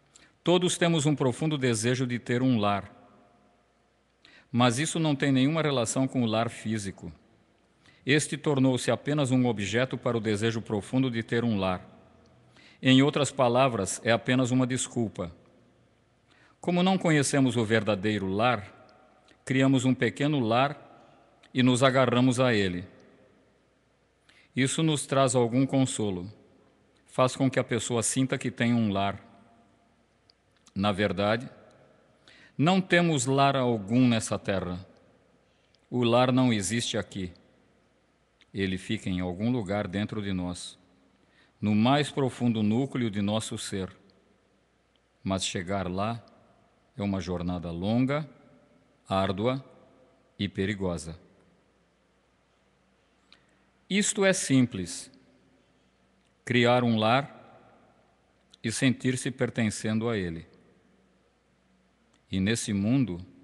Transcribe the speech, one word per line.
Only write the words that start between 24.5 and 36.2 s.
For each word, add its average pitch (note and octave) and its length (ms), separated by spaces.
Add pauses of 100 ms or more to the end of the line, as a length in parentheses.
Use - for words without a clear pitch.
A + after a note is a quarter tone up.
Isso C3 260
nos D#3 240
traz C3+ 300
algum B2 280
consolo. G#2+ 640 (800)
Faz B2+ 300
com C#3 120
que B2+ 120
a A#2+ 40
pessoa A#2 380
sinta C3 340
que C3+ 140
tem A#2+ 240
um A2+ 160
lar. G2 340 (1500)
Na G2+ 160
verdade, G#2 580 (1080)
não F3+ 220
temos E3+ 460
lar C#3 320
algum A#2+ 500
nessa A2 320
terra. F#2 480 (1000)
O B2 160
lar B2 260